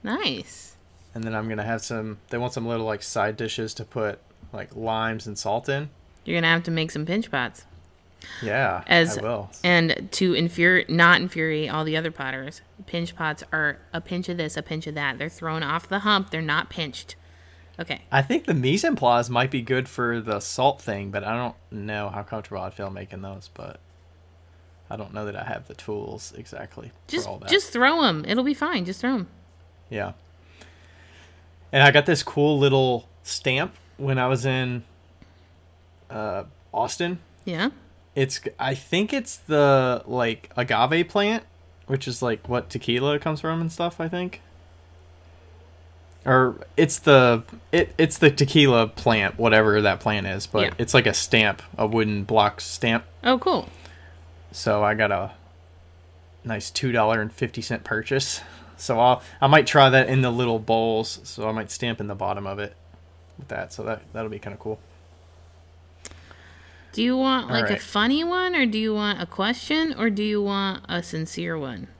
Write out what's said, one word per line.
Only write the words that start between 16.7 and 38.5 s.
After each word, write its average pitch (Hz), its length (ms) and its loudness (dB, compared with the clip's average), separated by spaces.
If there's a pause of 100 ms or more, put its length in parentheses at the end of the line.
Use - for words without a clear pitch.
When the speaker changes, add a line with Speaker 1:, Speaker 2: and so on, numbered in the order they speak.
Speaker 1:
Okay. - 320 -8
Speaker 2:
I 135 100 4
think 240 240 0
the 254 80 2
mise 147 320 2
en 330 100 2
place 120 340 4
might 127 220 2
be 131 100 -2
good 131 280 -2
for 117 320 -2
the 107 180 -2
salt - 420 -2
thing, 101 300 -6
but 101 140 -6
I 110 100 -4
don't 123 200 -6 (140)
know 104 400 -8
how 101 140 -10
comfortable 101 380 -10
I'd 92 120 -10
feel 98 160 -10
making 95 340 -14
those, 95 300 -16
but - 260 -16 (1080)
I 104 60 -10
don't 101 180 -14
know 104 120 -8
that 101 100 -10
I - 80 -10
have - 240 -10
the - 60 -18
tools - 640 -12
exactly - 540 -16 (160)
Speaker 1:
Just, 339 180 -6
Speaker 2:
for - 60 -10
all - 80 -10
that. - 100 -14
Speaker 1:
just 381 240 0
throw 285 320 4
'em. 160 200 0
It'll 240 180 0
be 285 100 0
fine. 262 320 -2
Just 185 160 -8
throw 254 140 0
'em. 180 120 -4 (600)
Speaker 2:
Yeah. 104 240 -6 (1600)
And 139 100 8
I 143 80 10
got 147 140 6
this 160 180 2
cool 147 340 2
little 131 520 4 (140)
stamp 135 500 -2 (240)
when 135 220 -2
I 127 80 2
was 127 180 0
in, 127 380 -2 (1300)
uh, 107 340 -6 (300)
Austin. 170 460 -2 (240)
Speaker 1:
Yeah. 185 280 -2 (440)
Speaker 2:
It's, 135 240 -2 (200)